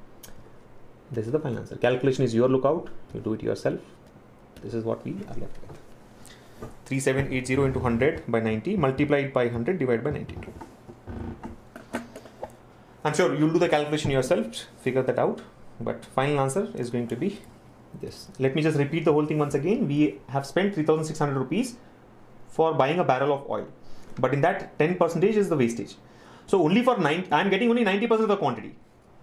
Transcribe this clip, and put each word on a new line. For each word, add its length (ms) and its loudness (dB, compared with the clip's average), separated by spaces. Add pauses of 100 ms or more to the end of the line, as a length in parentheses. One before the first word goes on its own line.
(1120)
This 160 -6
is 60 -6
the 80 0
final 180 -4
answer. 180 -12
Calculation 460 2
is 120 2
your 160 6
lookout. 400 2 (240)
You 60 -8
do 120 -4
it 100 -6
yourself. 380 -2 (800)
This 120 -8
is 100 -4
what 200 -4
we 80 -6
are 280 -10
left 260 -6
with. 1040 -20 (140)
Three 160 -2
seven 320 0
eight 140 -2
zero 180 2
into 160 0
hundred 500 0
by 100 2
ninety, 360 -2
multiplied 560 2
by 160 2
hundred, 300 -2
divided 260 0
by 60 -2
ninety-two. 420 -10 (2500)
I'm 100 0
sure 200 4
you'll 200 4
do 40 4
the 120 4
calculation 400 2
yourself, 560 0 (100)
figure 260 0
that 160 0
out. 220 0 (400)
But 240 -6
final 360 0
answer 340 0
is 160 -6
going 160 -2
to 80 -6
be 260 -4 (600)
this. 280 -14 (120)
Let 160 0
me 60 2
just 140 2
repeat 280 0
the 80 6
whole 120 4
thing 140 0
once 160 0
again. 320 0
We 420 2
have 160 -2
spent 300 0
three 100 0
thousand 200 2
six 160 -6
hundred 180 0
rupees 380 -2 (720)
for 260 2
buying 240 2
a 60 2
barrel 280 2
of 160 -4
oil. 180 -4 (540)
But 140 2
in 60 2
that, 400 0
ten 160 2
percentage 400 2
is 120 2
the 80 0
wastage. 380 0 (540)
So 160 6
only 180 4
for 160 4
nine, 320 0
I'm 180 4
getting 220 4
only 140 2
ninety 240 2
percent 160 2
of 40 2
the 80 2
quantity. 380 -4 (480)